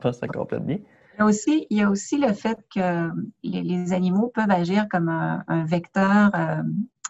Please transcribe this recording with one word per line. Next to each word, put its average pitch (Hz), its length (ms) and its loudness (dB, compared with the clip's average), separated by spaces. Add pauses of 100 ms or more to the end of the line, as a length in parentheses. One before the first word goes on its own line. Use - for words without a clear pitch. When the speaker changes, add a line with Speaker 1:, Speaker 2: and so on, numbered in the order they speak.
Speaker 1:
pense 123 160 -2
que - 20 -12
ça 117 80 -8
complète - 380 -6
bien. 156 140 -4 (380)
Speaker 2:
Il - 20 0
y - 20 2
a 214 60 4
aussi, 294 420 2
il 208 80 0
y 208 40 2
a 202 80 4
aussi 196 280 -2
le 269 160 2
fait 220 260 -4 (140)
que 175 360 0 (320)
les, 180 200 -4
les 175 320 -2
animaux 185 420 2
peuvent 214 160 2
agir 185 380 2
comme 170 180 0
un, 160 400 -2
un 165 160 0
vecteur, 196 720 4
euh, 160 260 -2 (480)